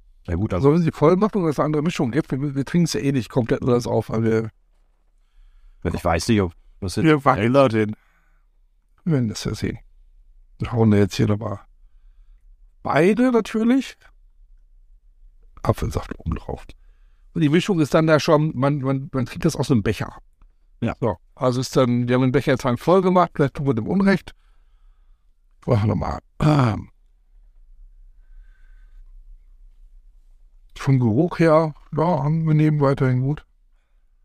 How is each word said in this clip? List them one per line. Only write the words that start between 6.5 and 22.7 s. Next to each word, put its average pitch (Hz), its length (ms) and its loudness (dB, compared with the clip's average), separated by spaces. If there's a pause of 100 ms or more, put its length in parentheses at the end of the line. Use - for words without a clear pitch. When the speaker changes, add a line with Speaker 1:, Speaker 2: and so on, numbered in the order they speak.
Speaker 1:
das 92 160 -8
jetzt 110 100 0
Speaker 2:
wir 151 180 2
wackeln 117 300 2 (160)
den. 107 260 0 (1080)
Wir 175 100 0
werden 123 140 0
das - 160 -8
ja - 100 -6
sehen. - 240 -6 (800)
Wir - 140 -8
hauen 113 180 4
da 101 80 4
jetzt 101 160 2
hier 117 140 0
nochmal 104 320 -4 (1200)
beide 208 500 2
natürlich 233 640 0 (1700)
Apfelsaft - 560 -4
oben - 160 -6
drauf. - 320 -12 (680)
Und 170 80 -4
die 156 80 4
Mischung 170 320 0
ist 143 140 0
dann 160 120 4
da 156 140 4
schon, 156 340 2
man, 139 260 0
man, 135 300 -4
man 127 140 -4
trinkt - 220 -4
das 160 100 -2
aus 135 140 -2
einem 123 120 4
Becher. - 360 -4 (640)
Speaker 1:
Ja. 117 180 -4
Speaker 2:
So, 107 160 -2 (180)
also 127 280 -2
ist - 120 -6
dann, 123 320 2
wir 123 100 2
haben 127 60 2
den 131 100 2
Becher 143 200 0
jetzt 127 140 -2
halb 120 120 0